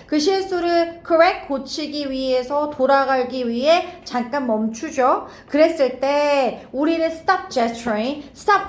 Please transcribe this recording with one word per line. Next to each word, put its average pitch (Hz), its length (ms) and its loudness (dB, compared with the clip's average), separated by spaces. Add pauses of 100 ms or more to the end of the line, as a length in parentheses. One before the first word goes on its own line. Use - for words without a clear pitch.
그 302 140 0
실수를 339 840 0
correct, 339 440 4
고치기 285 600 -6
위해서, 262 600 -2
돌아가기 262 800 2
위해 302 560 0
잠깐 247 420 -4
멈추죠. 247 800 0 (220)
그랬을 294 500 2
때 285 720 0
우리는 320 400 0
stop 370 400 -2
gesturing, 233 840 -2
stop - 360 0